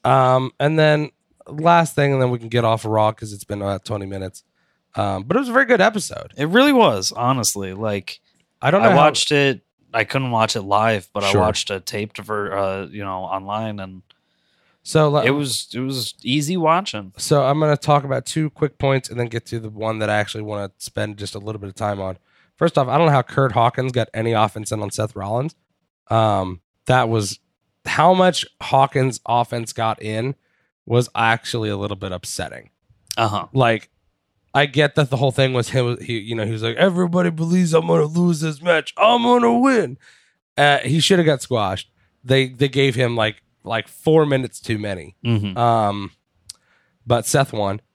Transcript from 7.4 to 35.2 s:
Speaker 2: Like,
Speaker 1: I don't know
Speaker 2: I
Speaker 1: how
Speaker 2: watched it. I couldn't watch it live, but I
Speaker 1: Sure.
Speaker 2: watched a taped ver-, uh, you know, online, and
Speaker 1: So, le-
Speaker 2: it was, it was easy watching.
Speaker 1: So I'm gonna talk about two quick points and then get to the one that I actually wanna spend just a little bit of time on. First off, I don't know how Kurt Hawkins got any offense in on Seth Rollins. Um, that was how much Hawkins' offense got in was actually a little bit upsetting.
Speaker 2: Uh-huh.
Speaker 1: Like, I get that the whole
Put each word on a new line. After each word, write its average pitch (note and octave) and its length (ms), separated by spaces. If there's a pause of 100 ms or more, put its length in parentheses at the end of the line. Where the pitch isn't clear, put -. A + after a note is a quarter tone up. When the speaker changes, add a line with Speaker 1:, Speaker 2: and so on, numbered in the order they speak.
Speaker 2:
Like, G2+ 460 (420)
Speaker 1:
I C3+ 120
don't G3 100
know A3+ 60
Speaker 2:
I F#3+ 60
Speaker 1:
how - 20
Speaker 2:
watched D3+ 340
it. C#3 300 (360)
I A2+ 60
couldn't C3 300
watch A2 240
it G#2+ 60
live, G2+ 500
but G2+ 100
I G2 80
Speaker 1:
Sure. G2+ 100
Speaker 2:
watched G#2 300
a G2 80
taped G#2+ 400
ver-, G2+ 340
uh, G2 340
you G2+ 180
know, F#2+ 180
online, G2+ 560
and F#2+ 240 (800)
Speaker 1:
So, D#3 260
le- C#3+ 160
Speaker 2:
it B2 60
was, C#3 420
it A2+ 60
was C3 360 (100)
easy D3 320
watching. D#3+ 600
Speaker 1:
So C#3+ 280
I'm C#3+ 160
gonna D3+ 160
talk C#3+ 260
about C3 240
two D#3 240
quick - 260
points C3+ 320
and A#2 120
then A#2+ 80
get A#2 180
to A#2 140
the A2 100
one A2 300
that G#2+ 100
I G#2 60
actually G#2+ 260
wanna G#2 360
spend G#2 380
just G#2 200
a - 20
little G#2 220
bit G2+ 80
of F#2+ 80
time G#2 240
on. F#2+ 180 (380)
First E3+ 200
off, C3+ 120
I B2+ 100
don't E3 80
know D3+ 60
how C3+ 100
Kurt C3+ 300
Hawkins A#2+ 400
got A#2+ 200
any A2+ 200
offense G#2+ 400
in G#2+ 100
on G2+ 80
Seth - 240
Rollins. A2 400 (540)
Um, G2+ 520 (260)
that B2+ 220
was G#2+ 300 (480)
how E3+ 280
much F#3 320 (160)
Hawkins' C3+ 640
offense A#2 460
got A2+ 300
in A2 320 (520)
was A#2 280
actually A2+ 560
a G2+ 60
little G2+ 200
bit F#2+ 160
upsetting. - 580 (460)
Speaker 2:
Uh-huh. G#2 360
Speaker 1:
Like, A#2 380 (640)
I C#3+ 120
get C#3+ 280
that D3 160
the C3+ 60
whole C3+ 160